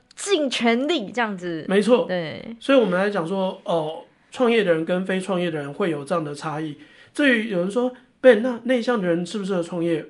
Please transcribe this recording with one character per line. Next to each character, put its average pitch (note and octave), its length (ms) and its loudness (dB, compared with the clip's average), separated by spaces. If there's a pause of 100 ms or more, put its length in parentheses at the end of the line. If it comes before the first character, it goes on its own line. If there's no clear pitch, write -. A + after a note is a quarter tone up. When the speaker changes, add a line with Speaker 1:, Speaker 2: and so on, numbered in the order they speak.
(160)
Speaker 1:
尽 D#4+ 340 0
全 A#3 380 0
力 D4 240 -2
这 A#3+ 100 -4
样 G#3 160 -4
子。 E3+ 300 -8
Speaker 2:
没 G3 140 4
错。 A3 260 4
Speaker 1:
对。 F3+ 520 -6
Speaker 2:
所 - 140 0
以 C#4 40 8
我 A#3 80 6
们 F3+ 140 0
来 G3+ 100 0
讲 F#3 180 -2
说， F#3+ 360 -4
哦， E3 400 -4 (280)
创 A#3+ 200 2
业 A3+ 120 4
的 F3 100 2
人 D#3+ 120 0
跟 F3+ 200 -2
非 F#3+ 140 -2
创 F#3+ 200 -2
业 F3 100 -2
的 D#3 100 -4
人 C#3+ 140 -8
会 F#3+ 160 -2
有 C#3+ 140 -4
这 C#3 100 -6
样 E3 100 -2
的 D3 100 -8
差 D3+ 260 -8
异。 D#3 180 -8 (360)
至 C4+ 240 4
于 A3 120 -4
有 F#3 100 -2
人 F3+ 100 -2
说， B3 240 -2 (280)
“Ben， A#3 200 8
那 A#3+ 220 -2
内 B3 180 0
向 A#3 200 0
的 F3+ 60 0
人 F3 180 0
适 G#3+ 120 -8
不 G3 80 -4
适 G3 80 -2
合 F3+ 80 0
创 E3+ 220 -6
业？ E3 260 -2